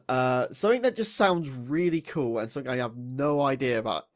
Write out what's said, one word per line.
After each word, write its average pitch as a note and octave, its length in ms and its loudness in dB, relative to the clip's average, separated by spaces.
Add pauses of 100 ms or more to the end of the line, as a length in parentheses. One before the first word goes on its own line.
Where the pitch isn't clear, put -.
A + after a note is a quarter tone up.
uh, B2+ 420 2
something A#3 300 0
that B3 160 0
just G#3+ 180 -4
sounds F3 360 2
really D#3 500 0
cool A#2+ 380 -2
and A2+ 120 -4
something C3 220 -6
I B2+ 40 0
have A#2+ 200 -2
no C#3 460 0
idea C3 360 2
about A2 380 -2